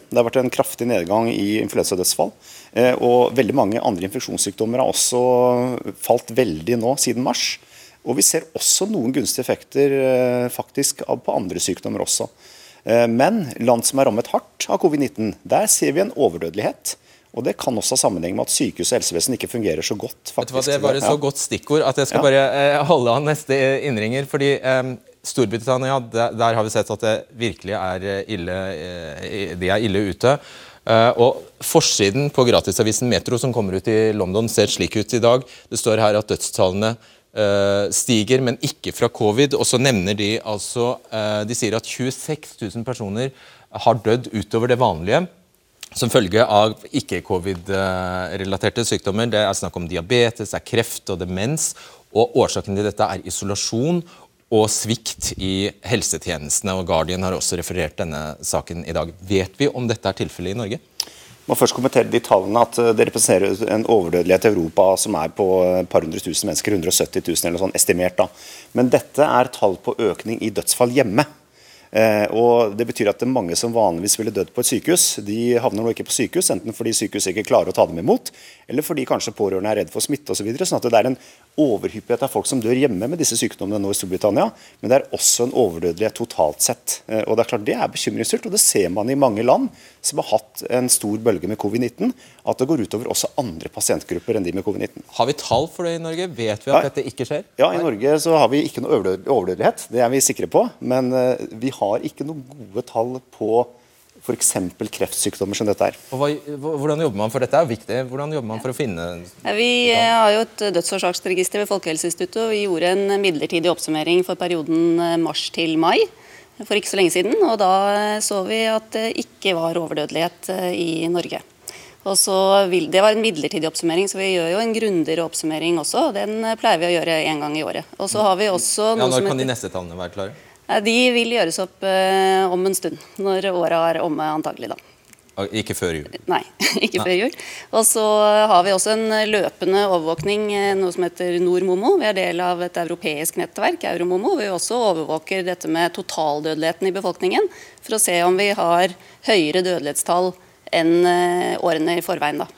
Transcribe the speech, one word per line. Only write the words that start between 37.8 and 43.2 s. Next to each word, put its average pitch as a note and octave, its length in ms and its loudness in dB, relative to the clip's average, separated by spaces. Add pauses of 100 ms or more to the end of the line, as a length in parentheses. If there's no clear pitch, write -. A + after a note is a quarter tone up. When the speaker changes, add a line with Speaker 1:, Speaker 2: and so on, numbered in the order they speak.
Speaker 2:
stiger, B2 500 2
men B2+ 180 -2
ikke - 340 -8
fra A#2 160 0
covid. A#2+ 460 2
Og A#2+ 100 0
så - 120 2
nevner G#2 380 2
de G#2 240 -2
altså, A#2+ 580 -4 (140)
eh, G#2+ 320 -2
de A2 100 -6
sier G#2+ 220 -2
at A2 80 -2
tjueseks - 720 -8
tusen A2+ 280 -8
personer A#2 440 -6 (440)